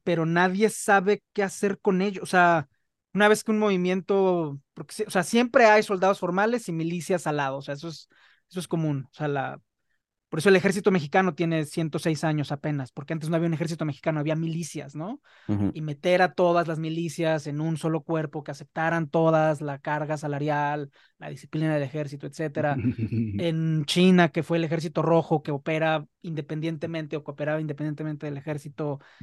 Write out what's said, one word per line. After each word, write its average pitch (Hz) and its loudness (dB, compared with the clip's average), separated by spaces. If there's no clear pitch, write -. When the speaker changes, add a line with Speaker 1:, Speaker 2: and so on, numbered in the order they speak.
Speaker 1:
pero 165 0
nadie 185 2
sabe 202 2
qué 208 -2
hacer 196 -2
con 185 2
ello. 190 -4
O 170 -10
sea, 175 4
una 208 6
vez 214 4
que 226 -4
un 214 2
movimiento, 185 2
porque - -14
sí, 214 -4
o - -14
sea, 185 2
siempre 240 4
hay 214 8
soldados 190 0
formales 208 0
y 175 -6
milicias 165 -2
al 147 -2
lado, 135 -4
o 143 -12
sea, 143 -10
eso 151 -12
es, - -16
eso 180 -8
es - -10
común. 151 -2
O - -20
sea, 151 -6
la, 139 -4
por 160 -4
eso 196 4
el 190 8
ejército 190 2
mexicano 185 2
tiene 165 0
ciento 160 -4
seis 160 -2
años 151 -2
apenas, 143 -6
porque 151 -8
antes 156 -6
no 170 0
había 170 2
un 165 0
ejército 160 -4
mexicano, 151 -4
había 156 -2
milicias, 160 -6
¿no? 185 -10
Speaker 2:
Ujú. 104 0
Speaker 1:
Y 156 -10
meter 156 0
a 180 2
todas 170 2
las 156 -4
milicias 160 -2
en 147 -6
un 160 -2
solo 160 -2
cuerpo, 156 -4
que - -12
aceptaran 160 -4
todas 156 4
la 143 -8
carga 151 -4
salarial, 147 -2
la 156 -14
disciplina 156 -4
del 147 0
ejército, 143 -8
etcétera. 147 -2
Speaker 3:
<laughs> 113 -2
Speaker 1:
En 160 0
China, 180 6
que 165 -2
fue 165 0
el 165 0
ejército 165 -4
rojo 160 2
que 156 -6
opera 156 -2
independientemente 160 -6
o 147 -8
que 151 -12
operaba 151 -4
independientemente 151 -6
del 143 -6
ejército 147 -8